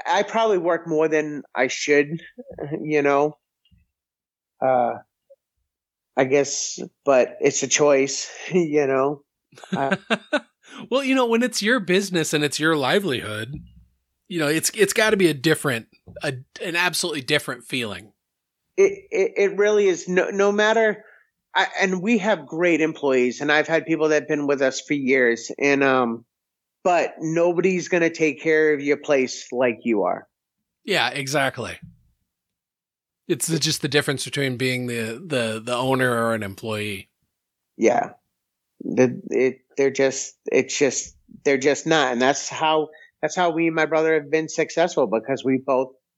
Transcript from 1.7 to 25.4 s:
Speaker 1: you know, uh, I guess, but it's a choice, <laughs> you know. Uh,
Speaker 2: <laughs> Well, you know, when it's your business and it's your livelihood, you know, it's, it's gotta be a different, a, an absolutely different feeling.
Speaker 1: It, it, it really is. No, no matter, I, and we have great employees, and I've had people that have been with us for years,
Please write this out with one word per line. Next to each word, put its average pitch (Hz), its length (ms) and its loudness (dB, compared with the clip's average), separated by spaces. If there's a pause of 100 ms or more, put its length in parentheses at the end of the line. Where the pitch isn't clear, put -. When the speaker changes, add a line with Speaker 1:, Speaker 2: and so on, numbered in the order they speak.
Speaker 1:
you 151 220 0
know, 143 340 2 (1200)
uh, 127 340 2 (1200)
I 135 60 4
guess, 135 560 0 (240)
but 131 380 4
it's 139 200 2
a 139 60 -2
choice, 139 640 2 (100)
<laughs> - 100 -12
you 151 360 2
know. 135 360 0 (520)
Uh, 139 220 -2 (120)
Speaker 2:
<laughs> - 300 -4 (500)
Well, 269 140 0
you 262 120 2
know, 254 100 2
when 233 180 2
it's 240 180 -2
your 233 180 2
business 180 540 0
and 147 100 2
it's 147 160 -2
your 160 160 2
livelihood, 131 800 -2 (720)
you 175 120 -6
know, 147 80 0
it's, 156 260 0
it's 202 200 2
gotta 220 240 2
be 185 100 6
a 156 60 2
different, 139 540 0 (340)
a, 147 120 -4 (280)
an 180 140 -6
absolutely 170 460 -2
different 139 420 -2
feeling. 110 480 -8 (640)
Speaker 1:
It, 196 360 2
it, 185 260 0
it 196 200 0
really 208 300 4
is. 170 200 -2
No, 180 240 2
no 202 200 2
matter, 214 540 2 (500)
I, 185 120 2 (120)
and 190 220 0
we 226 160 2
have 180 280 -2
great 160 360 0
employees, 131 600 0
and 147 100 0
I've 151 160 2
had 160 180 0
people 156 240 0
that 151 140 2
have - 40 -18
been 147 200 -2
with 143 140 0
us 135 200 0
for 151 140 -4
years, 127 640 2